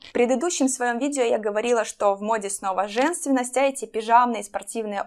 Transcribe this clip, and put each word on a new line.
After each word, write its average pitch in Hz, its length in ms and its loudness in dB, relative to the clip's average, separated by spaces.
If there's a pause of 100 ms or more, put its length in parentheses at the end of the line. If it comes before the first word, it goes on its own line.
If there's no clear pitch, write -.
(120)
В - 20 -6
предыдущем 262 560 2
своем 240 280 -2
видео 277 260 0
я 233 160 2
говорила, 214 440 0
что 202 320 0
в 196 60 -8
моде 208 280 -2
снова 190 380 -2
женственность, 262 680 0
а 269 60 4
эти 277 200 0
пижамные 226 640 2
спортивные 202 600 -6